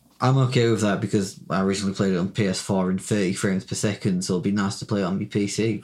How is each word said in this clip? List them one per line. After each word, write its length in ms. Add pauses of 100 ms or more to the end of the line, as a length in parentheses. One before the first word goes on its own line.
(220)
I'm 160
okay 320
with 100
that 220
because 360 (120)
I 120
originally 320
played 200
it 40
on 120
P 180
S 140
four 280
in 100
thirty 340
frames 320
per 100
second, 480
so 120
it'll 60
be 120
nice 260
to 60
play 160
it 20
on 160
my 60
P 220
C. 360